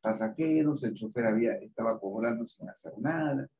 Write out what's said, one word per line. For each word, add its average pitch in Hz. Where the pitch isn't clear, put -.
pasajeros, 147
el 107
chofer 113
había, 110
estaba 110
cobrando 113
sin -
hacer -
nada. 151